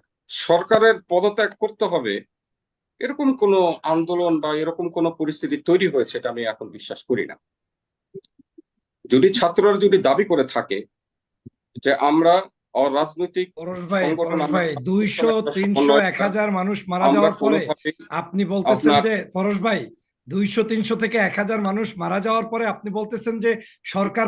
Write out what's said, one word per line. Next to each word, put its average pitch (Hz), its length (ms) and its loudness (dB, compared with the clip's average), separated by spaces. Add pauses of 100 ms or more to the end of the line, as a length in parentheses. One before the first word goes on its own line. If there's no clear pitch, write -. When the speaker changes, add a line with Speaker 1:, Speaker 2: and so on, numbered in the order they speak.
(280)
Speaker 1:
সরকারের 214 680 4 (140)
পদত্যাগ 202 420 0 (100)
করতে 214 240 -4
হবে 127 400 -2 (760)
এরকম 269 360 -2
কোনো 190 460 2
আন্দোলন 165 580 0
বা 151 140 -2
এরকম 165 360 -4
কোনো 165 200 0
পরিস্থিতি 151 460 -4
তৈরি 180 320 2
হয়েছে, 135 300 -2
এটা 123 120 -6
আমি 117 140 -8
এখন 110 260 -6
বিশ্বাস - 340 -14
করি - 220 -2
না। - 100 -16 (1800)
যদি 135 200 6
ছাত্ররা 190 460 2
যদি 190 200 4
দাবি 143 260 2
করে 156 200 2
থাকে 110 340 -4 (1080)
যে 139 100 4
আমরা 165 480 4 (320)
অরাজনৈতিক 156 800 -2
Speaker 2:
পরশ 175 300 -12
ভাই, 185 180 -2
Speaker 1:
সংগঠন, 165 140 0
Speaker 2:
পরশ 165 160 -2
Speaker 1:
আমরা 160 140 0
Speaker 2:
ভাই, 175 220 0
Speaker 1:
ছাত্র 139 140 -6
Speaker 2:
দুইশো, 196 400 0
Speaker 1:
সংগঠনের 220 300 2
Speaker 2:
তিনশো, 196 280 0
Speaker 1:
সমন্বয় 143 280 4
Speaker 2:
এক - 80 -4
হাজার 208 340 -2
মানুষ 190 380 -2
মারা 180 160 0
Speaker 1:
আমরা 139 100 4
Speaker 2:
যাওয়ার - 180 4
পরে 214 260 0
Speaker 1:
কোনোভাবেই - 340 -4 (160)
Speaker 2:
আপনি 170 360 -4
বলতেছেন 190 460 2
Speaker 1:
আপনার 143 120 6
Speaker 2:
যে, 208 300 -2
পরশ 190 280 -2
ভাই, 180 300 -2 (380)
দুইশো, 202 340 0
তিনশো 220 340 -2
থেকে 226 220 -2
এক 196 180 0
হাজার 208 240 -2
মানুষ 202 380 -4
মারা 175 220 -4
যাওয়ার 220 240 0
পরে 226 220 -4
আপনি 208 240 -6
বলতেছেন 214 480 -6
যে 220 240 0 (220)
সরকার 202 440 -2